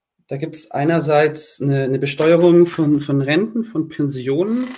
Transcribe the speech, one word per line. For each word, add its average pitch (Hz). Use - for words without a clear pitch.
Da 139
gibt's 160
einerseits 151
eine, 139
eine 131
Besteuerung 170
von, 151
von 139
Renten, 196
von 156
Pensionen, 147